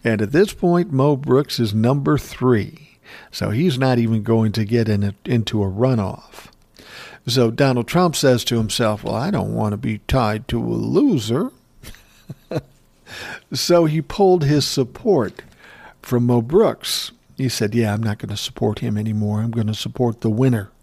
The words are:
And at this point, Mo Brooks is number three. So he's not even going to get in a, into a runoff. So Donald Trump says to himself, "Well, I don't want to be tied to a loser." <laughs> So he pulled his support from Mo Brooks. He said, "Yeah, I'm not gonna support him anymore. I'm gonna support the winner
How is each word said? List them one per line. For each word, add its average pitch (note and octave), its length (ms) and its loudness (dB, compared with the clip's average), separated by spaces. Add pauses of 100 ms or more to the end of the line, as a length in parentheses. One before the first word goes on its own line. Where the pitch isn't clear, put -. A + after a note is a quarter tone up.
And A2 160 0
at G#2+ 120 -2
this F#3+ 200 4
point, F3 400 0
Mo C#3 240 2
Brooks C3+ 420 0
is A2+ 140 0
number C#3 460 2
three. - 800 -2 (320)
So G2 200 -4
he's C3+ 280 0
not C3 200 2
even A2+ 240 0
going A2 300 2
to A2 120 0
get A2 240 0
in G2+ 140 0
a, G2+ 120 -2 (100)
into A2+ 380 -2
a G2 80 -2
runoff. G#2+ 760 -4 (800)
So A#2+ 240 2
Donald B2 360 0
Trump F3 300 0
says B2+ 280 2
to A#2 140 -2
himself, G#2+ 460 -2
"Well, - 100 -4
I B2 160 -2
don't G#2+ 240 -2
want A2 180 0
to G#2 40 -4
be A2 220 -4 (100)
tied A2 400 0
to A#2+ 100 -2
a - 20 -2
loser." A#2+ 920 0 (1000)
<laughs> - 120 -6 (920)
So E3+ 320 2
he D#3 160 0
pulled F#3 420 2
his C#3+ 240 2
support C3 760 -2 (580)
from A#2+ 240 0
Mo A#2+ 160 4
Brooks. C#3+ 720 0 (240)
He C3 140 -2
said, G#2+ 240 -2
"Yeah, A2 180 2
I'm A2 100 -2
not G#2+ 160 -2
gonna G#2 200 -10
support - 400 -4
him A2+ 180 -4
anymore. G#2+ 460 -2
I'm A#2 80 -2
gonna A2 240 -2
support A#2 480 -4
the A2 80 0
winner A2+ 400 0 (120)